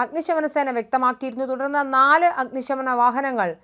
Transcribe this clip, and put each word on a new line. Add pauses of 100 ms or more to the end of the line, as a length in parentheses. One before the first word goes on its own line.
അഗ്നിശമന
സേന
വ്യക്തമാക്കിയിരുന്നു.
തുടർന്ന്
നാല്
അഗ്നിശമന
വാഹനങ്ങൾ